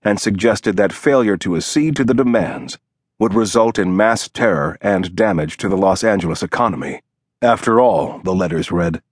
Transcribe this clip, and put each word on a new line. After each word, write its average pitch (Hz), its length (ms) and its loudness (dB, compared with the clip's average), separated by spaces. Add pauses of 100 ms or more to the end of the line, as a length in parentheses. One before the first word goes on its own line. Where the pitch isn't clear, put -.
and 104 140 0
suggested 104 580 0
that 98 160 2
failure 123 440 2
to 87 180 -4
accede 147 400 0
to 135 80 -2
the 120 200 2
demands - 540 -2 (440)
would 104 140 0
result 113 440 2
in 92 180 0
mass 110 320 2
terror 82 520 -2
and 92 340 -2
damage 90 420 0
to 104 120 -4
the 95 80 0
Los 95 260 2
Angeles 90 400 0
economy. 90 600 -4 (380)
After 117 400 2
all," 82 440 2
the 92 100 -2
letters 85 380 -2
read 85 280 -2 (120)